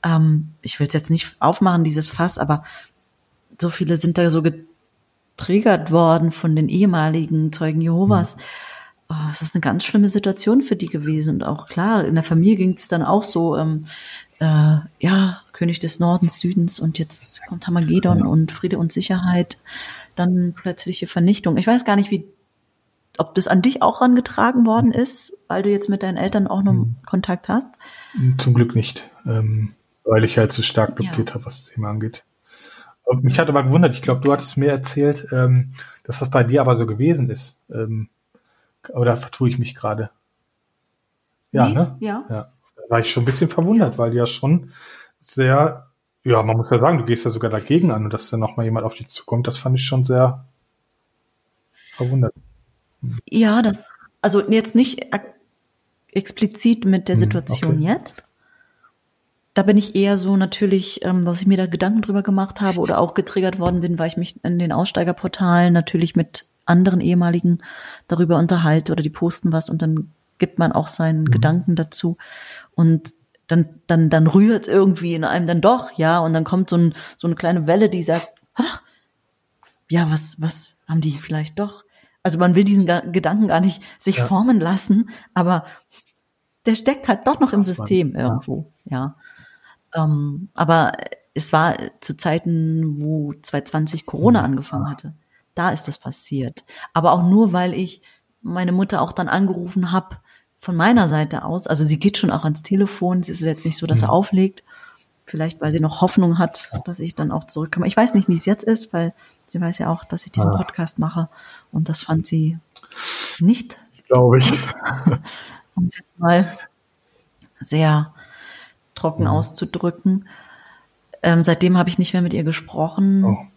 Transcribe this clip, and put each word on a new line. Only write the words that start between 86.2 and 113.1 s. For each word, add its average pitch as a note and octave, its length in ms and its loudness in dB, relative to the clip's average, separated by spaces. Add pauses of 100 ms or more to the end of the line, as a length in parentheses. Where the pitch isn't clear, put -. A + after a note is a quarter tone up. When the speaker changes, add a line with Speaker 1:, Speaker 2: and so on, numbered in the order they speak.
Speaker 1:
der A3+ 120 2
steckt C4+ 320 -2
halt G3+ 180 -2
doch C4+ 140 0
noch C4+ 120 2
im G#3 80 2
Speaker 2:
Krass, F#3 180 0
Mann. - 80 -6
Speaker 1:
System F3 280 2
Speaker 2:
Ja. - 80 -4
Speaker 1:
irgendwo, C3 480 -4 (140)
ja. C3+ 320 -6 (760)
Ähm, D3+ 600 -2
aber E3 380 2 (420)
es - 180 -4
war D#3+ 240 2 (240)
zu D#3 160 -8
Zeiten, D#3+ 840 -2
wo D3+ 320 -4
zweitausendzwanzig D#3 720 -6
Corona F#3 340 2
Speaker 2:
Mhm. - 60 0
Speaker 1:
angefangen C#3 400 -4
Speaker 2:
Ja. D3 40 -6
Speaker 1:
hatte. - 220 -14 (420)
Da F3 160 -2
ist - 160 -6
das D3 120 -8
passiert. - 640 -8 (300)
Aber E3 180 4
auch F3 100 2
nur, G3 300 6
weil F3+ 220 -2
ich F#3 260 -6 (400)
meine F3 320 -4
Mutter F#3 300 0
auch E3+ 100 -4
dann F3 160 -6
angerufen F3+ 640 -2
hab - 300 -4 (340)
von F3 200 -6
meiner G3 320 4
Seite D3+ 360 -2
aus. F3+ 220 -6
Also D#3 180 0
sie D3+ 140 0
geht G3 180 0
schon - 140 0
auch - 140 -4
ans D#3 180 -2
Telefon. F#3+ 580 0
Es E3+ 80 -6
ist E3 140 -8
jetzt D#3 240 -4
nicht D#3+ 100 -2
so, E3 100 -6
dass A#2+ 140 2
sie A2 60 2
Speaker 2:
Mhm. - 60 0
Speaker 1:
auflegt. F#3+ 500 0 (640)
Vielleicht, D#3+ 340 -6
weil D3+ 120 -2
sie D#3+ 80 0
noch D#3 200 -2
Hoffnung F3 380 2
hat, - 340 -2
Speaker 2:
Ja. - 60 -6
Speaker 1:
dass F3 220 -10
ich E3+ 140 -8
dann D3+ 180 -4
auch D#3+ 120 -6
zurückkomme. D#3+ 420 -4
Ich F#3+ 100 -2
weiß B3 180 2
nicht, G3 140 4
wie F3 60 4
es E3 120 -2
jetzt G#3 180 -2
ist, A3+ 300 -2
weil E3+ 180 -2 (340)
sie - 140 -8
weiß E3+ 180 -4
ja E3 120 -4
auch, E3 140 -6
dass - 200 -10
ich - 80 -20
diesen - 180 0
Speaker 2:
Ah. G2+ 60 0
Speaker 1:
Podcast - 420 -6
mache. E3 300 -4 (420)
Und D#3+ 200 -4
das D#3 100 -4
fand D#3+ 260 -4
sie D#3+ 320 -2 (840)